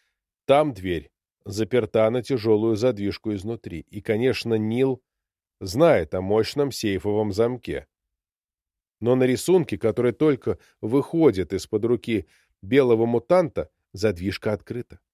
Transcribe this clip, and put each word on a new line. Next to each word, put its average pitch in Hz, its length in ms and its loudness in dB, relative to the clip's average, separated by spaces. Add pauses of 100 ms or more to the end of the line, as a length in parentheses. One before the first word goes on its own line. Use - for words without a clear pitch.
(460)
Там 143 280 4
дверь 90 380 -6 (360)
заперта 110 640 0
на 123 120 -2
тяжелую 110 540 0
задвижку 101 580 -4
изнутри. 98 460 -10 (100)
И, 101 120 -14
конечно, 113 540 -2
Нил 120 480 -2 (560)
знает 101 540 2
о 92 80 -2
мощном 110 500 0
сейфовом 104 600 -2
замке. 110 560 -4 (1120)
Но 120 160 2
на 127 80 4
рисунке, 127 540 2
который 120 340 0
только 127 480 0 (220)
выходит 120 720 0
из-под 104 320 -4
руки 113 420 -2 (340)
белого 117 440 4
мутанта, 120 640 0 (240)
задвижка 98 600 -2
открыта. - 460 -10 (140)